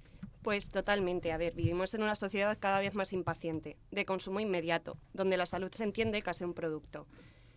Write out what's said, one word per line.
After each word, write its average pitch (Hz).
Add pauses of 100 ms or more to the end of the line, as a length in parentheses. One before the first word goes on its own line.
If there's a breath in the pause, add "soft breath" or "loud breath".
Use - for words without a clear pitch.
(420 loud breath)
Pues 202
totalmente. 180
A 160
ver, 170
vivimos 170
en 220
una 214
sociedad 202
cada 196
vez 196
más 196
impaciente, 160 (140)
de 196
consumo 190
inmediato, 170 (160)
donde 190
la 180
salud 185
se 226
entiende 214
casi 180
un 175
producto. 156 (520 soft breath)